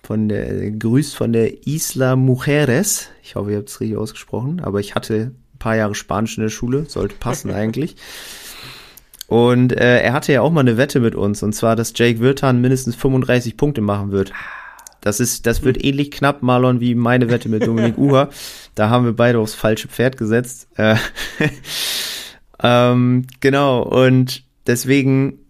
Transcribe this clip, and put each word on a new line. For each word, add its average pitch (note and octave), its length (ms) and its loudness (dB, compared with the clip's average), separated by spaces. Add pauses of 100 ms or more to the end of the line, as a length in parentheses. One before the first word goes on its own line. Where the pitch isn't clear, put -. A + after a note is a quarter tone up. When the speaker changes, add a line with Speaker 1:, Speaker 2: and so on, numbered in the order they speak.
Speaker 1:
Von G#2+ 240 -2
der, G2+ 440 -4
grüßt A2+ 440 0
von A#2 160 -2
der A2+ 360 -2
Isla C3 480 -2
Mujeres. C3 920 0 (140)
Ich - 120 -20
hoffe, G2+ 160 -6
ihr G#2 80 -2
habt's - 200 -14
richtig A2 180 -4
ausgesprochen. A2+ 640 -8
Aber G2 180 -4
ich G2+ 160 -8
hatte A2 360 -4 (220)
ein - 60 -20
paar A2+ 160 -2
Jahre G#2+ 200 -2
Spanisch - 420 -4
in A2 60 -4
der A2 60 -2
Schule. B2 400 -4
Sollte F#2+ 260 -6
passen A#2 360 -6
<laughs> - 20 -4
eigentlich. A2+ 420 -4 (1300)
Und, B2 460 4
äh, B2 280 4
er A#2+ 120 0
hatte D3 200 0
ja B2 80 4
auch C#3+ 100 2
mal D#3+ 100 2
eine A#2+ 160 4
Wette C#3 220 2
mit A2+ 160 2
uns. G2+ 280 -2
Und G#2+ 100 -2
zwar, A2+ 220 2
dass A2+ 200 -4
Jake A#2+ 240 2
Virtan B2+ 420 2
mindestens B2+ 340 0
fünfunddreißig B2 640 0
Punkte C#3+ 240 0
machen G2+ 300 -2
wird. G2 220 0 (680)
Das G#2 180 -2
ist, - 260 -2
das A#2 180 0
wird C3 140 2
Speaker 2:
Hm. - 80 -6
Speaker 1:
ähnlich C#3+ 260 -2
knapp, C#3+ 300 -2
Marlon, B2 400 2
wie A#2+ 140 0
meine A#2+ 340 2
Wette A#2 180 0
mit A2 180 0
Dominik A2+ 320 0
Speaker 2:
<laughs> - 0 -
Speaker 1:
Uher. C#3 320 4 (460)
Da G#2+ 140 2
haben B2 160 4
wir A#2 80 0
beide A#2+ 260 2
aufs G#2+ 140 -2
falsche - 340 -2
Pferd B2+ 300 -2
gesetzt. A2+ 580 -2
Äh, A2 200 4 (840)
<laughs> - 840 -10
ähm, B2 640 4 (120)
genau, C3+ 440 2
und B2+ 600 4 (240)
deswegen C3+ 720 0 (100)